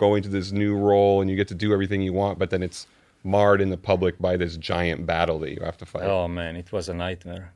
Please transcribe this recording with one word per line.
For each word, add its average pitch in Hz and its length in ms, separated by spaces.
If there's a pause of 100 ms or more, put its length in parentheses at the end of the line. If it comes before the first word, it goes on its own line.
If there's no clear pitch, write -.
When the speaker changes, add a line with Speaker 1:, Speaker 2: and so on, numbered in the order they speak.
Speaker 1:
going 104 140
to 98 80
this 98 220
new 101 260
role 101 440
and 95 100
you 95 40
get 98 120
to 95 80
do 104 180
everything 98 300
you 92 100
want, 98 240
but 90 140
then 92 100
it's - 240 (380)
marred 101 360
in 98 120
the 87 60 (140)
public 90 280
by 90 180
this 87 200
giant 85 500
battle 82 320
that 76 120
you - 120
have 82 140
to 90 80
fight? - 180
Speaker 2:
Oh, 92 240
man, 85 280
it 87 160
was 92 160
a 92 60
nightmare. 87 640